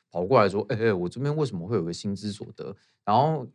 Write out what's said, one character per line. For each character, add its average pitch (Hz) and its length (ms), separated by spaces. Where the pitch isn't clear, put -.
跑 87 120
过 117 160
来 104 80
说 98 220
：“哎， 113 80
哎， 113 160
我 87 160
这 117 100
边 143 160
为 156 100
什 107 100
么 85 100
会 113 100
有 87 80
个 85 80
薪 98 240
资 101 160
所 - 140
得？” - 200
然 104 140
后 143 380